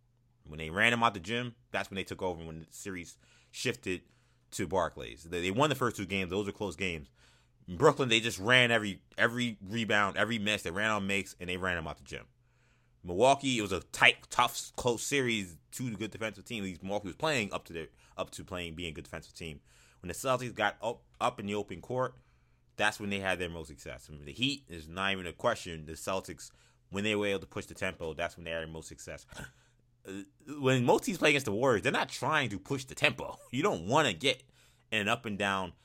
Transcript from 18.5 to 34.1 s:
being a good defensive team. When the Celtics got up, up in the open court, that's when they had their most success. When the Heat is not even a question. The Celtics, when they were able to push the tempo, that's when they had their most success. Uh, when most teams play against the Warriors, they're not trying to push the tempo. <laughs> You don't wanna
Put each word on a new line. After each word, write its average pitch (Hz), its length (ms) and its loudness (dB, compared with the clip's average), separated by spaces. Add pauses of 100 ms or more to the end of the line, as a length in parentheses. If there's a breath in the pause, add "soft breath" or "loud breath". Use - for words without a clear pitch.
being 85 160 -6
a - 20 -8
good 78 120 -10
defensive - 300 -14
team. 76 260 -12 (420 soft breath)
When 90 60 -8
the 87 60 -4
Celtics 127 400 -2
got 104 280 2
up, 113 200 -4 (180)
up 123 180 0
in 101 80 -6
the 101 80 0
open 101 260 -4
court, 127 360 -4 (600 soft breath)
that's 107 220 2
when 104 120 -4
they 101 100 -2
had 92 180 0
their 87 120 -2
most 82 180 -10
success. 67 400 -14
When 73 160 -16
the 71 80 -12
Heat 131 360 -2
is 80 200 -14
not 95 240 -2
even 92 140 -4
a 82 60 -6
question. 87 540 -2
The 78 60 -10
Celtics, 92 580 -6 (400 soft breath)
when 98 140 -2
they 107 100 2
were 104 120 2
able 98 140 0
to 85 60 -14
push - 200 -10
the - 80 -16
tempo, 85 400 -4
that's 82 220 -4
when 85 80 -14
they 82 60 -8
had 82 120 -4
their 80 60 -8
most 80 200 -12
success. - 380 -16 (840 loud breath)
Uh, 95 40 -8 (480)
when 131 240 6
most 180 200 6
teams 175 140 -4
play - 100 6
against 143 160 4
the 107 80 -2
Warriors, 113 300 4
they're 139 100 2
not - 160 0
trying 139 420 0
to 98 80 -6
push 131 260 -4
the - 100 -14
tempo. - 500 0
<laughs> - 60 -20
You 123 120 -2
don't 127 240 2
wanna 135 280 4